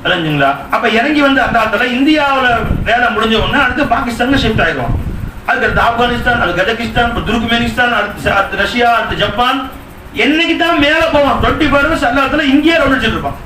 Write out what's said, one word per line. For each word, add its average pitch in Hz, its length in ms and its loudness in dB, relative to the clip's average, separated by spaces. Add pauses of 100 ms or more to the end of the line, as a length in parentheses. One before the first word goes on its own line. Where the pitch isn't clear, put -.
புரிஞ்சுங்களா? 156 520 0 (160)
அப்ப 233 180 0
இறங்கி 277 320 2
வந்து 269 200 4
அல்லாஹ் 233 300 2
தஆலா 226 160 0
இந்தியாவுல 277 600 2 (360)
வேலை 240 240 2
முடிஞ்ச 220 280 0
உடனே 247 280 0
அடுத்து 294 200 0
பாகிஸ்தான்ல 247 540 0
ஷிஃப்ட் 233 260 0
ஆயிடுவான். 147 320 -2 (500)
அதுக்கு - 200 0
அடுத்து - 160 2
ஆப்கானிஸ்தான், 240 580 0
அடுத்து 175 220 -2
கஜகிஸ்தான், 233 500 -2
அடுத்து 208 220 -4
துர்க்மெனிஸ்தான், 233 600 0
அடுத்து 202 360 -4
ச-, 196 40 0
அடுத்து 196 240 -2
ரஷ்யா, 233 380 2
அடுத்து 202 200 -2
ஜப்பான். 240 540 -2 (460)
என்னைக்கு 311 420 0
தான் 339 220 2
மேல 302 320 2
போவான்? 285 300 2
ட்வென்டி 269 260 0
ஃபோர் 277 180 2
ஹவர்ஸ் 311 220 0
அல்லாஹ் 269 220 0
தஆலா 294 120 0
இங்கேயே 302 360 4
ரவுண்ட் 269 160 2
அடிச்சிட்டு 220 240 -2
இருப்பான். - 180 -6 (100)